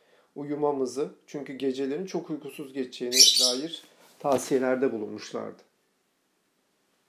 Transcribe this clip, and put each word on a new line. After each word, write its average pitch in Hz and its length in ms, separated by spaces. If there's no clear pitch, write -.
uyumamızı, 143 760
çünkü 143 260
gecelerin 135 520
çok 180 240
uykusuz 139 440
geçeceğine 127 420
dair 127 680
tavsiyelerde 131 720
bulunmuşlardı. 107 680